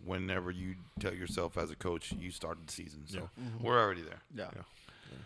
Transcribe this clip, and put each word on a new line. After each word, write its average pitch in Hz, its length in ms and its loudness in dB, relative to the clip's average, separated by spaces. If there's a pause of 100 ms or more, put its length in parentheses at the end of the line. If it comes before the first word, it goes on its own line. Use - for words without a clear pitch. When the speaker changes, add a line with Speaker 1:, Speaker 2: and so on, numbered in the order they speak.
Speaker 1:
whenever 92 480 0
you 92 240 -2 (240)
tell 92 120 0
yourself 87 460 0
as 82 140 2
a 78 40 -8
coach 87 360 0
you 90 180 -2
started 82 380 -4
the - 40 -6
season. 76 340 -8
So 92 120 -4
Speaker 2:
Yeah. 90 260 -6
Speaker 3:
Mm-hmm. 117 200 -2
Speaker 1:
we're 117 180 10
already 92 200 4
there. - 180 -8 (140)
Speaker 3:
Yeah. 98 200 -4
Speaker 2:
Yeah. 92 80 -8 (640)